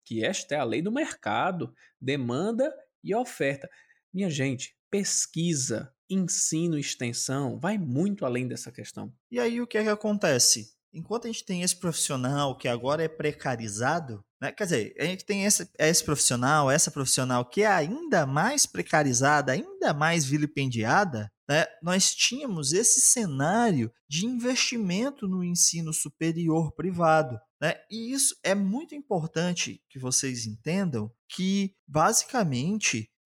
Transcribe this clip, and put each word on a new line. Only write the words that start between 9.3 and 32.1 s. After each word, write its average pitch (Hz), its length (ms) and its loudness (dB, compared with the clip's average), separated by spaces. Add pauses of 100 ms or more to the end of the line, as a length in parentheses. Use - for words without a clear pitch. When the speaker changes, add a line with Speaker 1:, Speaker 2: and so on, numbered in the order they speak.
Speaker 2:
aí 233 200 0
o 240 60 -2
que 220 120 -2
é 214 40 2
que 214 60 2
acontece? 202 840 2 (200)
Enquanto 214 320 -6
a - 20 -6
gente 226 180 -8
tem 180 180 -4
esse 180 120 0
profissional 139 800 -2
que - 120 -4
agora 127 340 -2
é 160 60 -2
precarizado, 131 1160 -4 (160)
né? 127 120 -6
Quer - 120 -4
dizer, 143 360 -2
a 135 40 0
gente 185 200 -4
tem 196 200 -2
esse, - 320 2
esse 160 280 4
profissional, 135 640 4
essa 151 180 4
profissional 127 560 0
que - 180 0
é 214 40 6
ainda 202 580 2
mais 175 400 2
precarizada, 139 840 2
ainda 277 420 -2
mais 156 320 2
vilipendiada, 135 1080 0 (160)
né? 156 180 4 (160)
Nós 180 320 2
tínhamos 196 580 -2
esse 220 280 4
cenário 165 920 2 (180)
de 160 160 -4
investimento 240 1000 -2
no 185 160 -2
ensino 170 500 0
superior 165 840 0
privado, 160 640 2 (200)
né? 156 140 0 (160)
E 226 220 -8
isso 269 320 0
é 190 100 2
muito 208 400 -2
importante 175 960 -2
que - 100 -16
vocês 127 480 -2
entendam 127 640 -2 (180)
que, 190 460 -2 (140)
basicamente, 160 1200 0 (160)